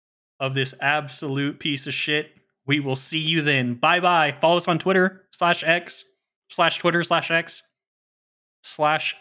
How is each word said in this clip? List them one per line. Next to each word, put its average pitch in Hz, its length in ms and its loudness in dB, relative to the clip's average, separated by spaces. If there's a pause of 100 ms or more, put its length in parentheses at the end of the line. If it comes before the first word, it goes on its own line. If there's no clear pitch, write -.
(420)
of 135 120 -4
this 131 280 -2
absolute 143 760 -2
piece 143 280 -6
of 143 60 -8
shit. 151 380 -4 (340)
We 143 160 0
will 135 160 -4
see 160 220 -4
you 156 240 -2
then. 127 320 2
Bye-bye. 160 680 2
Follow 170 160 6
us 170 100 -2
on 170 100 2
Twitter 190 540 2
slash 170 320 0
X, 170 400 -2 (460)
slash 165 300 0
Twitter 170 220 2
slash 165 300 0
X, 165 320 -4 (1000)
slash 151 600 0